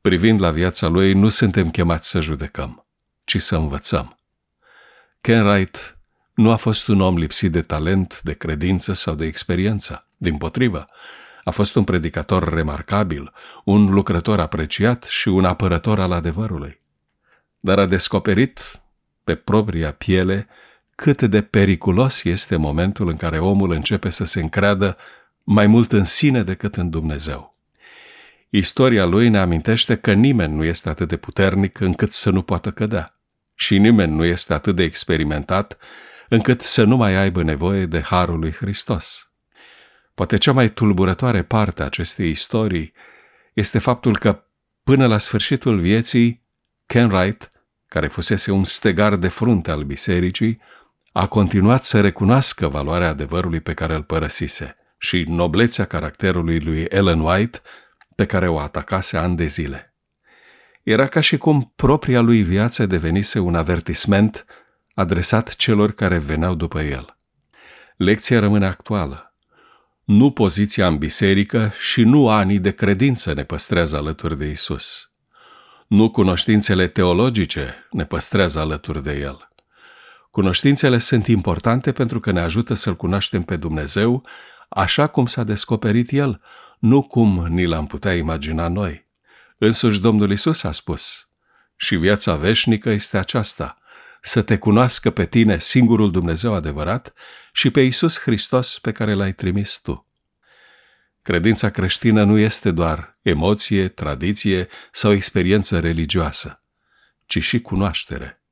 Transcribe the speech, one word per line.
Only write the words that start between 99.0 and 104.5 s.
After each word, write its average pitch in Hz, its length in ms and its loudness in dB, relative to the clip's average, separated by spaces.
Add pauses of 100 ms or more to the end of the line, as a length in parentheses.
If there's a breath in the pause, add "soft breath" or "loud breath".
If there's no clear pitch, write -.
L-ai 98 180 -2
trimis 98 500 -4
tu." - 240 -8 (1160 soft breath)
Credința 101 480 0
creștină 107 540 2
nu 107 140 6
este 107 320 0
doar 82 520 -4
emoție, 95 680 0
tradiție 90 800 -4 (240 loud breath)